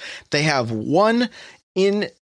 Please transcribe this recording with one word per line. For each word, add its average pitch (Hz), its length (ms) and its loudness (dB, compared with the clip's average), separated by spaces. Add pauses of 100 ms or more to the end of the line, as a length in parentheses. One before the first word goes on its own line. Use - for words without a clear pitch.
(300)
They 147 120 0
have 135 280 0
one 190 580 0 (460)
in 196 340 0 (140)